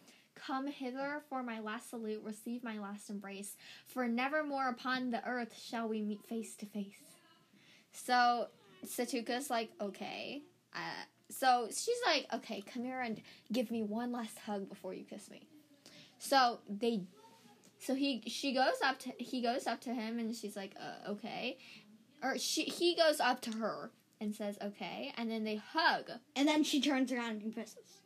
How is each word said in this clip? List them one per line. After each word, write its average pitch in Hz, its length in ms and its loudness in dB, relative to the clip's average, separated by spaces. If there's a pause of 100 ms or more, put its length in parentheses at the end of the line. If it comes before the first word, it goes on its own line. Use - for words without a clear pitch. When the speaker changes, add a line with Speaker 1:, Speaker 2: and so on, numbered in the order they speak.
(360)
Speaker 1:
Come 269 320 -4
hither 277 600 -4
for 262 140 -2
my 226 160 -6
last 214 300 -6
salute, 214 340 -4
receive 233 400 -6
my 220 140 -6
last 202 320 -8
embrace, 202 460 -8 (320)
for 254 200 0
nevermore 269 640 2
upon 254 420 0
the 233 140 -2
earth 240 320 -2
shall 233 300 -4
we 220 140 0
meet 208 260 -2
face 226 300 -4
to 208 80 -10
face." 202 340 -6 (920)
So 240 540 6 (380)
Satuka's 247 640 -2
like, 233 300 0
"Okay." 202 640 -6 (320)
Uh, 165 300 -4 (260)
so 247 400 6
she's - 360 0
like, 311 280 6
"Okay, 202 280 -4
come 240 220 -6
here 254 180 -4
and 226 200 -2 (300)
give 233 200 2
me 233 100 0
one 226 300 -2
last 233 280 -6
hug 202 300 -4
before 190 240 -8
you 185 120 -8
kiss 208 240 -14
me." - 180 -18 (720)
So 254 400 6 (100)
they, 214 320 2 (800)
so 269 160 -2
he, 269 320 2
she 269 260 -2
goes 262 300 4
up 269 160 2
to, 254 180 -8
he 247 240 -4
goes 240 260 0
up 339 140 0
to 240 120 -4
him 226 260 -2
and 226 160 -2
she's 208 200 -8
like, 196 240 -8
"Uh, - 320 -8
okay." 220 460 -6 (640)
Or 254 160 0
she, - 280 0
he 349 300 4
goes 320 240 6
up 247 220 4
to 233 160 -4
her 151 340 -2 (300)
and 214 140 -2
says, 202 260 -4
"Okay." 202 560 -6
And 233 120 -2
then 220 140 0
they 214 140 0
hug. 285 520 2 (260)
Speaker 2:
And 277 120 6
then 311 160 6
she 294 180 4
turns 262 300 4
around 233 300 -2
and 220 120 -4
kisses. - 520 -10